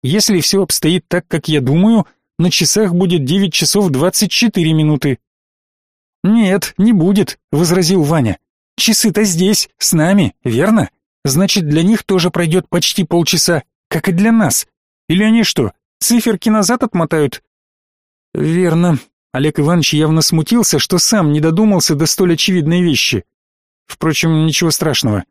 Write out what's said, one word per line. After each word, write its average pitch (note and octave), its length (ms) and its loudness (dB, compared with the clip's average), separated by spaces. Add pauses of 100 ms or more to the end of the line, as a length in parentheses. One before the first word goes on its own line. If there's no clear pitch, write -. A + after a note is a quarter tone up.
Если F#3 360 0
все F#3+ 240 0
обстоит E3+ 440 -2
так, F3 200 -4
как - 200 -6
я D3+ 140 0
думаю, F#3 460 2 (320)
на F3 100 2
часах F3+ 440 0
будет F3 320 0
девять F#3 280 0
часов G3 360 0
двадцать D#3+ 420 -2
четыре F#3 420 0
минуты». D3+ 460 0 (1040)
«Нет, G3 540 2
не A3+ 160 4
будет», F#3+ 460 2 (120)
возразил F3 520 0
Ваня. C#3+ 360 0 (380)
«Часы-то G#3 480 0
здесь, F#3 520 0
с - 160 -2
нами, E3+ 400 2 (100)
верно? D3 460 0 (340)
Значит, E3 440 0
для D#3 160 0
них A3 200 2
тоже F3+ 280 0
пройдет F3 360 -2
почти - 360 -2
полчаса, E3+ 600 0 (260)
как - 200 -4
и - 20 0
для G3+ 200 2
нас. A3 340 0 (420)
Или F#3 160 0
они A3 200 2
что, - 300 -2 (260)
циферки A#3 500 0
назад G#3+ 340 0
отмотают?» E3 600 -2 (880)
«Верно». E3 640 0 (360)
Олег D3 260 -2
Иванович D#3 340 0
явно D#3 280 2
смутился, D#3+ 580 0
что - 180 -2
сам E3 340 0
не D3+ 100 0
додумался F3 540 2
до D3+ 100 0
столь F3 280 0
очевидной F3 480 0
вещи. C3 420 -2 (640)
Впрочем, D#3+ 600 -2
ничего D#3+ 260 0
страшного. A2+ 600 -2